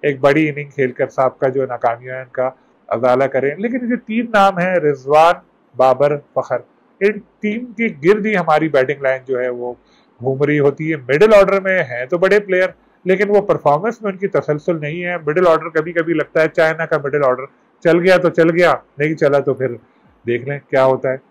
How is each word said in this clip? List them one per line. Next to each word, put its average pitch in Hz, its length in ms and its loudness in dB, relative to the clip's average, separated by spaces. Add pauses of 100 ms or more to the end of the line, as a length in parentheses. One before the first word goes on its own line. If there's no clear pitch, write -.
एक 139 180 -4
बड़ी 147 260 4
इनिंग 143 220 -10
खेलकर 127 380 -4
साहब 131 340 -2
का 139 80 0
जो 131 140 -2
नाकामियाँ 120 520 -6
हैं 131 80 -12
उनका 127 320 -6 (340)
अजाला 127 380 0
करें। 135 320 -2
लेकिन 240 300 -6
ये 240 80 -2
तीन 226 380 -6
नाम 196 240 2
हैं 180 200 0
रिजवान, 151 640 2 (340)
बाबर, 143 400 2 (200)
फ़खर, - 280 -4 (380)
इन 202 200 0 (200)
तीन 220 320 -6
के 226 160 -4
गिर्द 185 360 0
ही 220 80 -2
हमारी 160 360 0
बैटिंग 139 340 -2
लाइन 131 240 -2
जो 127 120 -2
है 127 100 -2
वो 120 280 -8 (440)
घूम 135 220 -2
रही 147 140 2
होती 143 320 0
है। 160 80 -4
मिडिल 147 360 2
ऑर्डर 196 280 6
में 185 220 -2
हैं 123 240 -8
तो 175 100 -4
बड़े 190 220 2
player, 185 340 -2 (320)
लेकिन 190 240 0
वो 202 120 4
performance 175 640 0
में 202 80 -4
उनकी 190 160 -6
तसलसल 160 520 -2
नहीं 151 220 -8
है। 175 160 -6
मिडिल 160 300 0
ऑर्डर 160 340 0
कभी-कभी 165 320 -4
लगता 156 280 -2
है 160 60 2
चाइना 160 380 0
का 156 120 -2
मिडिल 143 260 -2
ऑर्डर 127 240 -2 (380)
चल 165 140 4
गया 180 180 4
तो 175 120 2
चल 165 200 2
गया, 170 240 2 (260)
नहीं 156 160 -2
चला 143 240 2
तो 135 140 -2
फिर 120 240 -6 (480)
देख 120 220 -4
लें 143 120 -10 (100)
क्या 131 140 2
होता 131 280 0
है। 135 200 -8